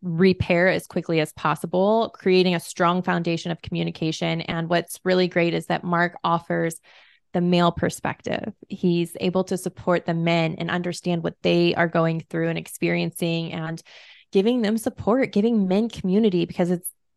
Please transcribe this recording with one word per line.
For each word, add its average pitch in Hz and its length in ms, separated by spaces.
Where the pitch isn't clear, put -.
repair 180 640
as 175 200
quickly 165 320
as 156 140
possible, 185 800
creating 185 420
a 165 40
strong 180 420
foundation 170 500
of 165 100
communication. 165 800
And 165 280
what's 170 340
really 185 240
great 170 260
is 165 140
that 165 160
Mark 175 400
offers 170 560
the 180 80
male 175 300
perspective. - 800
He's 175 520
able 185 260
to 185 120
support 180 480
the 170 80
men 165 420
and 170 160
understand 175 520
what 170 200
they 175 320
are 170 120
going 165 420
through 165 200
and 165 80
experiencing, 170 960
and 165 280
giving 226 300
them 220 160
support, 233 540
giving 208 360
men 208 220
community, 190 560
because 175 260
it's 175 200